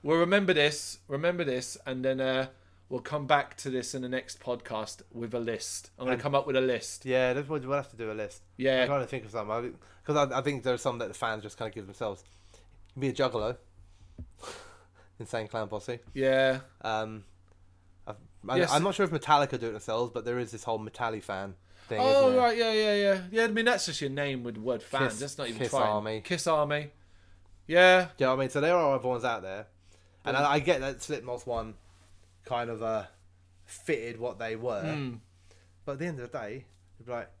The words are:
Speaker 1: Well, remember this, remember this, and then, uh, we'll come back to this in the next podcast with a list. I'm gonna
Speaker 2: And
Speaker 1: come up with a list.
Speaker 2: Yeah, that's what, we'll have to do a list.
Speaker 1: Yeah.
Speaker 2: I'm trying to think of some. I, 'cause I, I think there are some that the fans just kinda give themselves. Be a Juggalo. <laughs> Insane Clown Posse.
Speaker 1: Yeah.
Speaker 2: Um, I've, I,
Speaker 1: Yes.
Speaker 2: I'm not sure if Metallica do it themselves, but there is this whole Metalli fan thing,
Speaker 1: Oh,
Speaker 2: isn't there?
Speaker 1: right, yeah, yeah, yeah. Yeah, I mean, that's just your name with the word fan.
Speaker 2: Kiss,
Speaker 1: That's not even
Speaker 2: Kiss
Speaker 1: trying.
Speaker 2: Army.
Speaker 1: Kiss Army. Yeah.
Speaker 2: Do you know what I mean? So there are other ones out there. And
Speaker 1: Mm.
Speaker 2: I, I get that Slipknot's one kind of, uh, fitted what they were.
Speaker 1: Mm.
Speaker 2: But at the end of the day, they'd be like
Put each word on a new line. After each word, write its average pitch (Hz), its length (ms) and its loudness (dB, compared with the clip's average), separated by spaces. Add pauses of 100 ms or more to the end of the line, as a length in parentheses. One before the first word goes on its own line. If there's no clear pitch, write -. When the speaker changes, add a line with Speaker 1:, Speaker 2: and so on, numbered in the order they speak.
Speaker 1:
Well, 156 140 4
remember 185 360 4
this, 147 540 2
remember 165 380 0
this, 127 400 -2
and 131 180 -4
then, 131 160 2
uh, 131 280 0 (420)
we'll 131 100 -4
come 147 280 -6
back 143 300 4
to - 120 -8
this 127 260 -4
in 131 60 -4
the 127 80 -6
next 127 320 -6
podcast 120 600 -6 (120)
with 117 200 -6
a 123 60 -2
list. - 580 -6
I'm - 80 -8
gonna 127 80 2
Speaker 2:
And 120 80 -2
Speaker 1:
come 139 140 0
up 139 100 4
with 131 120 2
a 131 40 4
list. 127 440 -2
Speaker 2:
Yeah, 127 280 4
that's 139 140 -2
what, 147 180 -4
we'll 139 120 0
have 139 140 -4
to 117 60 -20
do 110 140 -4
a - 20 -4
list. 107 280 -8 (160)
Speaker 1:
Yeah. 131 240 4
Speaker 2:
I'm 123 60 4
trying 139 140 2
to 117 60 -4
think 123 180 -6
of 104 60 -16
some. 107 180 -4
I, 117 200 -2 (340)
'cause 147 120 0 (160)
I, 127 60 0
I 135 40 0
think 139 220 -2
there 131 100 2
are 123 40 0
some 123 220 -2
that 113 80 -4
the 101 80 -8
fans 110 280 -4
just 104 140 -12
kinda 110 140 -6
give 104 160 -10
themselves. 101 360 -6 (760)
Be 139 80 0
a 123 60 -2
Juggalo. 120 420 0 (640)
<laughs> - 160 -18 (840)
Insane 110 280 -6
Clown 110 220 -4
Posse. 117 300 -8 (140)
Speaker 1:
Yeah. 131 460 4 (220)
Speaker 2:
Um, 110 420 -4 (840)
I've, - 100 -12 (320)
I, 127 100 0
Speaker 1:
Yes. 165 140 4
Speaker 2:
I'm 151 120 6
not 190 120 0
sure 202 100 2
if 156 60 -2
Metallica 143 480 2
do 113 80 -4
it 113 40 -2
themselves, 113 420 -2
but 117 120 -6
there 123 140 -2
is 117 120 -6
this 113 120 -12
whole 113 160 -2
Metalli 110 440 -6
fan 98 320 -6 (320)
thing, 117 140 -2
Speaker 1:
Oh, 269 260 6
Speaker 2:
isn't 254 60 4
there? 254 80 4
Speaker 1:
right, 233 160 4
yeah, 226 160 2
yeah, 214 220 4
yeah. 196 260 2 (100)
Yeah, 226 140 4
I - 20 2
mean, 220 180 2
that's 254 200 2
just 151 160 -4
your 139 80 -2
name 135 340 -4
with 117 120 -8
the 107 60 -10
word 120 220 -2
fan. 135 260 0
Speaker 2:
Kiss, 107 100 -6
Speaker 1:
That's 139 180 -8
not 131 100 -6
even 117 120 -8
Speaker 2:
Kiss 123 100 0
Speaker 1:
trying. 131 180 2
Speaker 2:
Army. 107 340 0
Speaker 1:
Kiss - 260 -4
Army. 147 420 2 (760)
Yeah. 185 340 10
Speaker 2:
Do 170 80 -4 (100)
you 135 60 4
know 131 60 4
what 131 60 2
I - 40 -2
mean? 131 80 0
So 143 120 0
there 165 140 4
are 147 200 4
other 127 120 -2
ones 123 160 -2
out 117 180 -2
there. 95 260 -10 (580)
And 123 100 0
Speaker 1:
Mm. 135 60 2
Speaker 2:
I, 143 120 4
I 151 60 4
get 147 220 2
that 135 200 -6
Slipknot's 123 440 -8
one 113 300 -6 (720)
kind 120 240 -2
of, 113 140 -6
uh, 110 200 -2 (600)
fitted 117 540 -6
what 117 180 -6
they 113 180 -6
were. 110 280 -4
Speaker 1:
Mm. 139 360 -6 (680)
Speaker 2:
But 143 80 -6
at 135 60 -10
the 165 80 -4
end 156 120 -6
of 123 120 -12
the 139 60 -8
day, 117 280 -8 (340)
they'd 117 60 -20
be 123 60 -10
like 120 180 -6 (100)